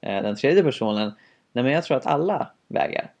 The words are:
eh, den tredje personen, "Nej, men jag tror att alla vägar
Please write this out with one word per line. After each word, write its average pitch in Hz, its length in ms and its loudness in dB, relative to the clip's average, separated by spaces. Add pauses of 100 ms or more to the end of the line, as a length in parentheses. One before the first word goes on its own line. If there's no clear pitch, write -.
eh, 98 220 -4
den 104 140 -2
tredje 175 260 4
personen, 107 500 -2 (400)
"Nej, 123 120 0
men 135 80 2
jag 165 120 0
tror 143 120 0
att 131 100 -2
alla 160 440 0 (180)
vägar - 520 -2